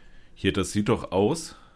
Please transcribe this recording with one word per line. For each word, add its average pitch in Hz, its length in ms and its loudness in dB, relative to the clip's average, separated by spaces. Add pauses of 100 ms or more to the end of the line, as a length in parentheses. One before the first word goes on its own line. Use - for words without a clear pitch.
(340)
Hier, 95 180 0
das 92 200 -2
sieht 104 160 0
doch - 220 0
aus 110 460 0 (200)